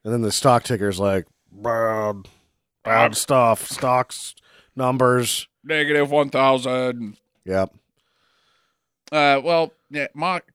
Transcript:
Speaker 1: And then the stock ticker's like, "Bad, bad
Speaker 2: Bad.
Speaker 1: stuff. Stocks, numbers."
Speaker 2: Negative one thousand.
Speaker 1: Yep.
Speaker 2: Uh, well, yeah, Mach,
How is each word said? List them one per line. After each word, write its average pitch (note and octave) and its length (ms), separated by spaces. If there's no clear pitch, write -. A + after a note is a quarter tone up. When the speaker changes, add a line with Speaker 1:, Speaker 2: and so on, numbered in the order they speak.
Speaker 1:
And A2 100
then A#2+ 100
the G#2 80
stock B2 320
ticker's G2 360
like, G2 260
"Bad, G#2+ 720
bad A2+ 280
Speaker 2:
Bad. G#2 40
Speaker 1:
stuff. A#2+ 560
Stocks, - 640
numbers." B2+ 720
Speaker 2:
Negative D3 480
one C#3+ 180
thousand. B2+ 840
Speaker 1:
Yep. F#2 280
Speaker 2:
Uh, C#3+ 320
well, E3 300
yeah, C#3+ 240
Mach, E3+ 280